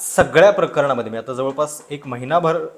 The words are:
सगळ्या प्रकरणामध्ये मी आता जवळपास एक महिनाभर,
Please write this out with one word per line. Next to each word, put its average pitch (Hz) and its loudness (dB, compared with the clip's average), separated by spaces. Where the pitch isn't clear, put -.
सगळ्या 160 4
प्रकरणामध्ये 139 0
मी 110 -8
आता 117 -12
जवळपास 135 -6
एक 143 -12
महिनाभर, 156 -2